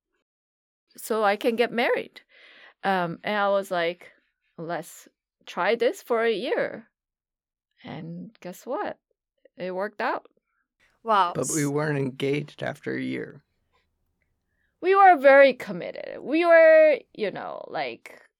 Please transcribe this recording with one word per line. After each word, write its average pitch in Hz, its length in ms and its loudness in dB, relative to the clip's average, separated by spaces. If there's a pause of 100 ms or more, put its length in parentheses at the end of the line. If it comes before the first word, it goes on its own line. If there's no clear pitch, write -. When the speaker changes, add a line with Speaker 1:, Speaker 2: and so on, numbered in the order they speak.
(960)
Speaker 1:
so 220 280 -4
I 202 120 2
can 226 200 -2
get 233 160 0
married. 277 500 -4 (640)
Um, 180 400 -2
and 214 120 -4
I 202 120 0
was 196 220 -2
like, 175 420 -4 (440)
"Let's 165 520 -12 (360)
try 190 300 -2
this 240 280 -2
for 226 220 -2
a 233 80 0
year." 226 560 -6 (920)
And 170 580 -16
guess 180 240 -16
what? 285 340 -10 (600)
It 185 160 -10
worked 208 260 -8
out. 262 260 -6 (760)
Speaker 2:
Wow. 196 320 2
Speaker 3:
But 139 200 -4
we 147 120 0
weren't 147 320 -2
engaged 139 640 -4
after 131 340 -8
a 131 60 -6
year. 127 400 -10 (1400)
Speaker 1:
We 370 140 2
were 381 220 8
very 277 360 8
committed. - 680 -12
We 320 240 -2
were, 320 520 8 (140)
you 196 180 -6
know, 90 380 -10
like, 127 540 -10 (180)